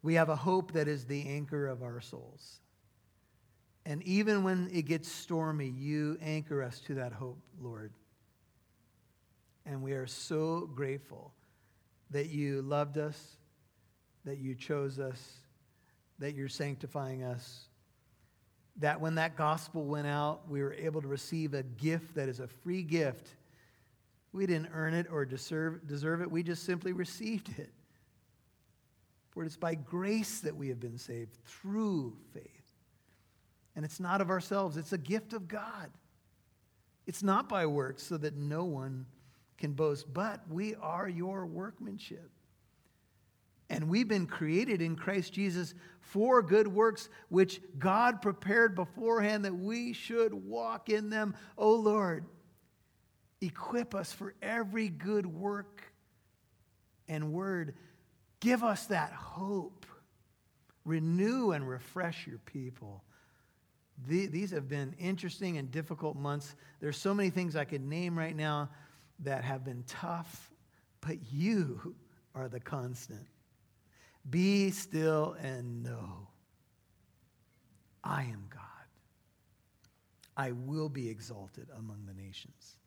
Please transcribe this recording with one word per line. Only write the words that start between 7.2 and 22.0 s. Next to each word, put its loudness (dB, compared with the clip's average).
Lord. -10
And -6
we -4
are -2
so -2
grateful -6
that 0
you 0
loved 0
us, -4
that -6
you -4
chose -2
us, -8
that -4
you're -4
sanctifying -4
us, -8
that 2
when 0
that 2
gospel 0
went 0
out, 0
we -2
were -2
able -2
to -6
receive -2
a 0
gift -2